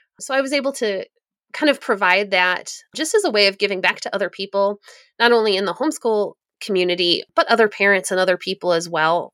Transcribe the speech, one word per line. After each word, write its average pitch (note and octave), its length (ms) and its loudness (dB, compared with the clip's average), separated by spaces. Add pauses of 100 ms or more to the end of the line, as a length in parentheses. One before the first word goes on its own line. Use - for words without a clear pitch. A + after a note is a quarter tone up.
(180)
So - 160 -8
I C4+ 60 2
was C4+ 140 -4
able C#4 200 -2
to G3+ 300 -4 (480)
kind - 160 0
of C4+ 120 2
provide G3 500 2
that F3+ 420 0 (220)
just D#4 200 -4
as G#4 100 2
a D#4+ 60 -2
way G#3 180 4
of G3 100 -2
giving G3 220 -2
back F3+ 200 0
to - 140 -8
other F#3+ 160 -4
people, G3 480 -2 (400)
not A#3+ 140 4
only A3 240 2
in G3 80 -2
the F3 100 -2
homeschool A3+ 600 -2 (260)
community, F3+ 640 -2 (100)
but A3+ 140 2
other A3+ 200 4
parents G3 440 0
and F#3 80 0
other F#3 160 2
people F3+ 360 -4
as E3 160 -2
well, E3 460 0